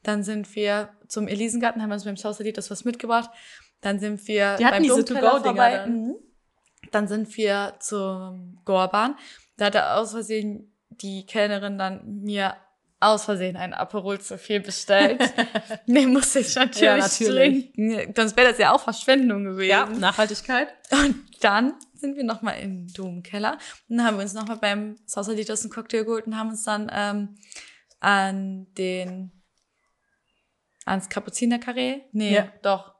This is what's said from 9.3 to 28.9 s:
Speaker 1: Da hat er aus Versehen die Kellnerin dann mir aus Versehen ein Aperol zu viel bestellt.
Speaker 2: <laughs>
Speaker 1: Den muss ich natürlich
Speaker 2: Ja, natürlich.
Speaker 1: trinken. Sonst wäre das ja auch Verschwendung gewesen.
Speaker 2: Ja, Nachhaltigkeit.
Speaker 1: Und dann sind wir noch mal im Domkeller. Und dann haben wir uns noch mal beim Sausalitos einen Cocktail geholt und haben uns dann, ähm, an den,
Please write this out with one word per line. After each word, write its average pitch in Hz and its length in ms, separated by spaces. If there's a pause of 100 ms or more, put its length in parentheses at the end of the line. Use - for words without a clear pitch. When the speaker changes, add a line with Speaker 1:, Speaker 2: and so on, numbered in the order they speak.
Speaker 1:
Da 208 100
hat 202 80
er 123 240
aus 214 140
Versehen 214 600 (160)
die 190 380
Kellnerin 202 520
dann 196 440
mir 202 340 (480)
aus 214 200
Versehen 185 320
ein 180 180
Aperol 196 460
zu 196 180
viel 208 220
bestellt. 202 600 (380)
Speaker 2:
<laughs> - 280
Speaker 1:
Den 262 260
muss 269 240
ich - 180
natürlich - 280
Speaker 2:
Ja, - 140
natürlich. 262 800
Speaker 1:
trinken. 214 420
Sonst 220 200
wäre 247 120
das 226 100
ja 190 140
auch 277 80
Verschwendung 233 640
gewesen. 190 260
Speaker 2:
Ja, 214 160
Nachhaltigkeit. 214 840 (220)
Speaker 1:
Und 285 260 (240)
dann 226 340 (200)
sind 277 220
wir 277 80
noch 226 180
mal 214 100
im 185 400
Domkeller. 185 680 (300)
Und 233 100
dann 240 80
haben 214 100
wir 196 60
uns 196 120
noch 214 120
mal 220 100
beim 208 400 (100)
Sausalitos 214 560
einen 226 100
Cocktail 226 320
geholt 220 220
und 220 120
haben 220 120
uns 220 140
dann, 214 300
ähm, 202 420 (640)
an 190 680 (100)
den, 185 540 (1500)